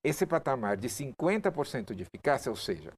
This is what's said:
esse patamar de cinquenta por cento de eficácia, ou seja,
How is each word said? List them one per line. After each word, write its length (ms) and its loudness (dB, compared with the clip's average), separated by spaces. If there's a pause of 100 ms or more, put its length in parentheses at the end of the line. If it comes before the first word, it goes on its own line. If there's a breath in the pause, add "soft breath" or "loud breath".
esse 220 2
patamar 520 2
de 100 -4
cinquenta 640 0
por 140 0
cento 300 -6
de 80 -6
eficácia, 460 0
ou 60 0
seja, 420 -4